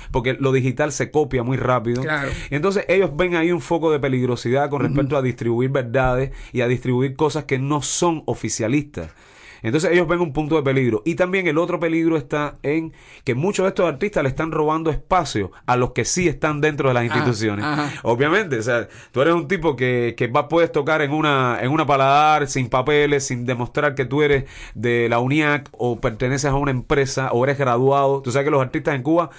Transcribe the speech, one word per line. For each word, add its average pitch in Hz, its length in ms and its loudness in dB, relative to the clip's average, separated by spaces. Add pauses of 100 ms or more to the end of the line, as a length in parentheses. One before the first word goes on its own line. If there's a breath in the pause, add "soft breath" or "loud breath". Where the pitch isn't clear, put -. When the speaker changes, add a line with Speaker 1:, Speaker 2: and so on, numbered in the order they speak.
(120)
Speaker 1:
porque 127 220 0
lo 135 180 0
digital 135 400 0
se 123 200 -4
copia 131 320 0
muy 131 140 -2
rápido. 120 440 0
Speaker 2:
Claro. 143 280 -4 (200 loud breath)
Speaker 1:
Y 135 60 -4
entonces 190 320 0
ellos 180 280 4
ven 175 200 0
ahí 165 160 2
un 170 100 -2
foco 165 300 0
de 147 80 0
peligrosidad 127 720 0
con 143 100 -2
Speaker 2:
Ujú. - 60 0
Speaker 1:
respecto 143 280 0
a 143 60 2
distribuir 120 480 -2
verdades 127 640 0 (200 loud breath)
y 120 100 -2
a 120 60 0
distribuir 127 480 0
cosas 151 300 0
que 131 140 -2
no 143 240 -2
son 165 420 0
oficialistas. 113 840 -4 (540 loud breath)
Entonces 156 280 0
ellos 175 160 2
ven 175 100 0
un 170 140 -2
punto 156 240 0
de 156 40 2
peligro. 131 440 0
Y 170 100 -2
también 180 320 0
el 151 100 0
otro 175 220 0
peligro 165 380 0
está 147 460 -4
en 156 280 -2 (320 loud breath)
que 127 100 -2
muchos 185 300 0
de 190 60 2
estos 190 180 0
artistas 165 340 -2
le 143 60 0
están 156 240 -4
robando 156 400 0
espacio 180 640 -2 (120)
a 123 120 2
los 123 140 0
que 120 120 -2
sí 180 240 0
están 151 320 -2
dentro 147 300 2
de 127 60 2
las 120 80 2
Speaker 2:
Ah, - 20 0
Speaker 1:
instituciones. 117 580 0
Speaker 2:
ajá. 147 260 -2 (140)
Speaker 1:
Obviamente, 143 560 2
o - 20 -6
sea, 117 280 -2 (240 loud breath)
tú 131 80 0
eres 160 120 4
un 165 140 0
tipo 156 300 -2
que, 123 400 0
que 123 100 0
va, 143 220 0
puedes 165 240 4
tocar 156 280 0
en 143 120 0
una, 135 480 2
en 123 100 0
una 156 140 2
paladar 143 640 4
sin 131 200 -2
papeles, 143 580 2
sin 120 200 -6
demostrar 127 500 -2
que 135 80 -2
tú 131 180 0
eres 143 220 4 (320 loud breath)
de 120 320 2
la 117 120 2
uniac 143 580 0
o 120 240 -2
perteneces 135 500 -2
a 135 40 2
una 143 160 0
empresa 131 600 0
o 120 140 2
eres 139 120 0
graduado. 135 640 2
Tú 123 120 -6
sabes 139 100 2
que 147 80 2
los 143 100 4
artistas 156 340 -2
en 127 60 -4
Cuba 160 360 2